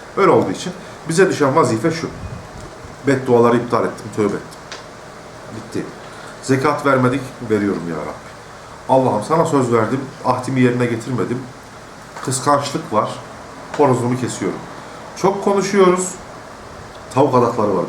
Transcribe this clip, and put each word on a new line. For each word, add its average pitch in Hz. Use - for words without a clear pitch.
Öyle 185
olduğu -
için -
bize 170
düşen 139
vazife 127
şu. -
Bedduaları 123
iptal 117
ettim, -
tövbe 107
ettim. -
Bitti. -
Zekat 139
vermedik, 131
veriyorum 101
ya 80
Rabbi. 76
Allah'ım 120
sana 165
söz 135
verdim, 113
ahdimi 127
yerine 123
getirmedim. 117
Kıskançlık 143
var, 110
horozumu 127
kesiyorum. 95
Çok 190
konuşuyoruz, 190
tavuk 135
adakları 110
var 85